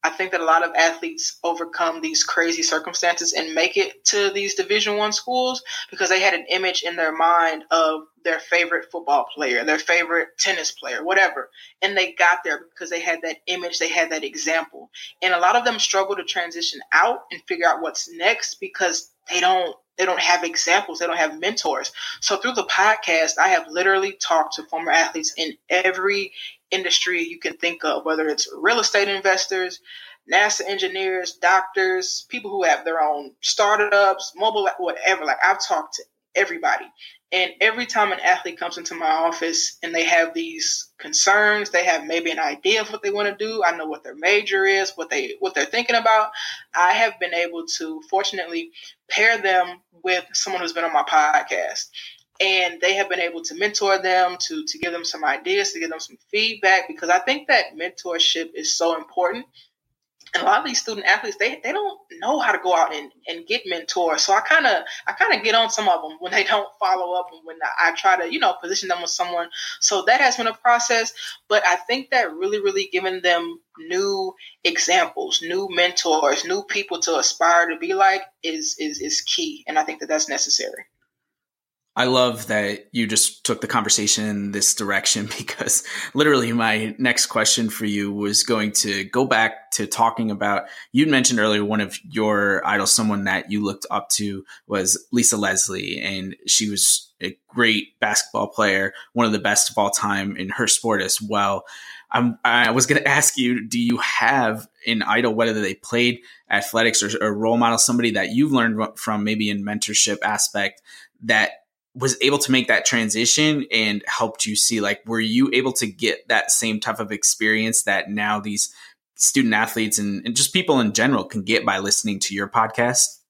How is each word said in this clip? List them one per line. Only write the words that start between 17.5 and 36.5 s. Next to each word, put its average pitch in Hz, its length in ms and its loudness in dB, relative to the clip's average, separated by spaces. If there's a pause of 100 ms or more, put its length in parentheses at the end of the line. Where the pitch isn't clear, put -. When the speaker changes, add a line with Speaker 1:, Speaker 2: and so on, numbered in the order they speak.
Speaker 1:
out 160 140 2
what's 160 320 -6
next 180 460 -2
because 185 520 -4 (200)
they 180 80 0
don't, 180 360 2 (220)
they 185 80 2
don't 180 140 0
have 175 240 2
examples. 170 560 0
They 170 80 -2
don't 165 100 -2
have 156 220 0
mentors. 175 520 -4 (280)
So 202 180 -2
through 247 160 -4
the 220 120 -2
podcast, 180 720 2
I 170 80 6
have 170 220 4
literally 190 420 2
talked 165 440 0
to 160 80 -10
former 165 280 -4
athletes 160 440 0
in 160 180 -4 (140)
every 190 680 0 (380)
industry 185 520 0
you 165 160 -10
can 160 180 -6
think 170 260 -4
of, 143 220 -2
whether 156 220 0
it's - 300 -2
real 170 220 2
estate 202 280 2
investors, 190 720 -2 (520)
nasa 208 360 2
engineers, 190 680 -4
doctors, 185 960 0
people 208 220 -10
who 196 120 -2
have 151 220 2
their 165 160 0
own 147 300 0 (100)
startups, 202 920 2
mobile, 208 320 0 (100)
whatever. 175 480 -2
Like, 135 180 0
I've 190 220 2
talked 156 300 -4
to - 80 -12 (320)
everybody. 175 500 0 (460)